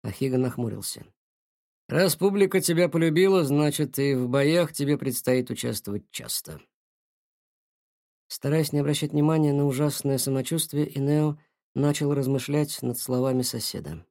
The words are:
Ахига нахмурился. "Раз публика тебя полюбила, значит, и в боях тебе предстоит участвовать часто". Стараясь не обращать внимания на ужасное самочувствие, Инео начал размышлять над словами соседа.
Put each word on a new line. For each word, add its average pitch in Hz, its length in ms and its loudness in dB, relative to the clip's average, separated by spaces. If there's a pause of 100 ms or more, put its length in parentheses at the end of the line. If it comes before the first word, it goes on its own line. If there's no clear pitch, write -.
Ахига 127 340 -2
нахмурился. 120 680 -4 (800)
"Раз 160 280 2
публика 190 460 2
тебя 170 280 2
полюбила, 170 540 4
значит, 147 560 0
и 139 160 2
в 123 140 0
боях 156 440 2
тебе 143 240 0
предстоит 127 520 -2
участвовать 113 600 -6
часто". - 520 -10 (1700)
Стараясь 151 440 0
не 147 80 2
обращать 147 320 0
внимания 151 400 4
на 143 140 2
ужасное 143 520 0
самочувствие, 143 800 -2
Инео 147 400 2 (380)
начал 143 380 0
размышлять 139 680 -2
над 123 160 -4
словами 127 440 0
соседа. 85 680 -8